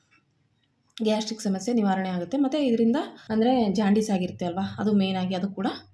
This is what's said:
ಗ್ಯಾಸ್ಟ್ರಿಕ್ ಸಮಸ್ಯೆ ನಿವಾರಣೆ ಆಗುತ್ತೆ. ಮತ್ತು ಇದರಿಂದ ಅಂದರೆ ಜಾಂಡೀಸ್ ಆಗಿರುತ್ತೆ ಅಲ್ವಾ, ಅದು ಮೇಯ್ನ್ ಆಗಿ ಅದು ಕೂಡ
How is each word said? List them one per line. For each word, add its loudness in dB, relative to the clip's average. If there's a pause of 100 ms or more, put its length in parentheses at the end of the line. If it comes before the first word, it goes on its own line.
(1040)
ಗ್ಯಾಸ್ಟ್ರಿಕ್ -2
ಸಮಸ್ಯೆ -2
ನಿವಾರಣೆ 0
ಆಗುತ್ತೆ. -4
ಮತ್ತು 0
ಇದರಿಂದ 2 (340)
ಅಂದರೆ 2
ಜಾಂಡೀಸ್ 2
ಆಗಿರುತ್ತೆ -2
ಅಲ್ವಾ, -4
ಅದು 0
ಮೇಯ್ನ್ 2
ಆಗಿ -2
ಅದು -2
ಕೂಡ -4 (260)